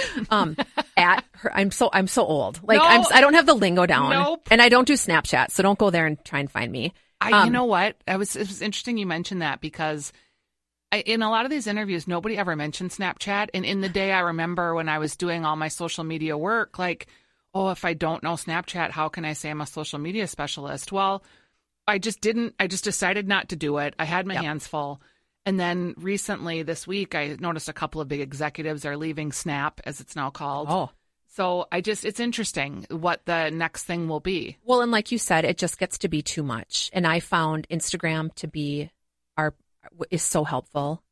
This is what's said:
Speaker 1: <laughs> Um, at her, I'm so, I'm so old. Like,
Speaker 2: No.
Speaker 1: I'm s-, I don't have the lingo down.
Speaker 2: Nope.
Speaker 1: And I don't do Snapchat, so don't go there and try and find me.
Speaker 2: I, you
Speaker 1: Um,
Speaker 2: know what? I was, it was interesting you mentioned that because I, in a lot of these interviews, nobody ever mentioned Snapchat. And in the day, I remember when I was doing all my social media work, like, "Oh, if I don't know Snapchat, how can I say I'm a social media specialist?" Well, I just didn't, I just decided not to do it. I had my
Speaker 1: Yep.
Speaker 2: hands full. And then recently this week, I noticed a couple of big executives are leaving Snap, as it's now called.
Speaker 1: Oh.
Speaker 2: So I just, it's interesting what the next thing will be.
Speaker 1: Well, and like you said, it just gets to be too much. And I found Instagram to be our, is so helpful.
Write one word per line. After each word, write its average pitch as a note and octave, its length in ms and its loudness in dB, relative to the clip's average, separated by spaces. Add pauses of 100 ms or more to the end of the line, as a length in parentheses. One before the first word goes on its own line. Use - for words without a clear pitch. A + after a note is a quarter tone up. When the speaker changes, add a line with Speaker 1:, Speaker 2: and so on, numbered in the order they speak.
Speaker 1:
<laughs> A#3+ 220 -6
Um, F3+ 260 2 (400)
at F3+ 280 6 (120)
her, - 200 -4
I'm G3 140 4
so, A3 220 2
I'm F#3+ 160 4
so A3+ 180 4
old. C#3 360 0
Like, G#3+ 160 8
Speaker 2:
No. D#4+ 60 10
Speaker 1:
I'm A#3 180 10
s-, - 100 2
I B3+ 80 10
don't C#4+ 140 8
have D#4+ 120 8
the D#4 80 10
lingo F3+ 320 4
down. C#3+ 240 4
Speaker 2:
Nope. C#4+ 400 0
Speaker 1:
And A3+ 100 8
I A#3+ 80 10
don't B3 180 8
do C#4+ 80 6
Snapchat, D#3 580 2
so F#3+ 100 2
don't G3 160 4
go G3+ 120 6
there E3+ 160 2
and D3+ 180 -2
try - 160 -4
and C#3 100 -6
find - 220 -4
me. C3 200 -4 (280)
Speaker 2:
I, G3 100 0
you - 60 6
Speaker 1:
Um, A#3+ 160 6
Speaker 2:
know B3 140 2
what? G3+ 300 2 (100)
I F#3+ 100 0
was, G3+ 200 -2
it F#3+ 120 -4
was G3 140 -10
interesting A3 360 -4
you G3 80 -2
mentioned F3 360 -4
that C#3 180 -4
because D#3 520 -6 (800)
I, G#3 100 0
in A3+ 220 0
a G#3+ 80 0
lot A3+ 140 2
of C4 60 -4
these C#4+ 160 -4
interviews, G3+ 420 -4
nobody F3+ 300 -2
ever F3 180 -2
mentioned D3+ 340 -6
Snapchat. G3+ 640 -4
And F#3+ 100 -2
in G3 180 -2
the G3 80 -2
day, G3 220 0
I F#3 80 2
remember E3+ 540 -2
when D#3+ 140 -2
I D#3 100 0
was D#3 180 -4
doing E3+ 280 -2
all D#3 120 2
my D#3 120 -2
social E3 360 -6
media D#3+ 340 -4
work, G#3+ 400 -2
like, F3+ 280 -4 (480)
"Oh, F#3+ 160 0
if F3+ 140 -6
I F3 80 0
don't E3 300 -2
know E3 120 -2
Snapchat, E3+ 560 -4
how D#3 200 -2
can E3+ 160 -10
I D3+ 80 -6
say D3+ 160 -8
I'm D3+ 100 -6
a D3 60 -6
social D3+ 320 -10
media F#3 280 -4
specialist?" C#3+ 640 -8
Well, G3 300 0 (640)
I G#3 120 2
just G3+ 240 -4
didn't, A3+ 360 0
I G3 100 2
just F#3 160 -6
decided G3 440 -2
not G3 220 -2
to F3+ 60 -8
do D3 220 -4
it. D3 200 -4
I E3 80 -2
had F3+ 200 -2
my F#3+ 80 -6
Speaker 1:
Yep. D3 100 -2
Speaker 2:
hands D3+ 220 -8
full. C#3+ 340 -8 (460)
And F#3+ 140 0
then F3 380 -2
recently E3+ 640 -6
this D#3 240 -8
week, F#3+ 280 -6
I D3 240 -4
noticed E3 300 -6
a D#3 60 -10
couple D#3 260 -6
of C#3+ 80 -6
big C#3+ 120 -4
executives D3 640 -6
are C#3+ 100 -6
leaving D3+ 360 -6
Snap, C#3+ 520 -4
as C#3+ 160 -12
it's - 160 -20
now C#3 140 -6
called. C#3+ 400 -6
Speaker 1:
Oh. D#3+ 200 0 (360)
Speaker 2:
So F3+ 440 -2
I F3 120 -2
just, G#3+ 220 -4
it's A3 160 -6
interesting F3 720 -4
what E3 360 -2
the E3 240 -2
next E3 340 -6
thing E3+ 240 -4
will D#3 120 -4
be. - 440 -6
Speaker 1:
Well, B3 160 4
and A#3+ 100 2
like A3 220 0
you A#3+ 60 -2
said, D#3+ 260 4
it E3+ 140 0
just - 200 -2
gets - 200 -4
to G3+ 100 -2
be D#3 140 0
too - 200 -4
much. - 520 -4
And F3 120 2
I E3 140 4
found D#3+ 480 0
Instagram D#3+ 680 -4
to - 120 -10
be D3 420 -6 (480)
our, D3+ 160 0 (560)
is E3 120 0
so D3+ 220 0
helpful. D3 680 -4